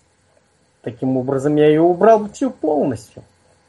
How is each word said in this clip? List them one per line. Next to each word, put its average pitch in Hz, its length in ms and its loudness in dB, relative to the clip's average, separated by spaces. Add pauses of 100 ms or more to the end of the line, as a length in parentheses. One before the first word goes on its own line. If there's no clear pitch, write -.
(800)
Таким 131 360 -4
образом, 135 380 -2
я 151 120 4
её 151 160 2
убрал 208 460 2
всю - 220 -6
полностью. 262 720 -6 (460)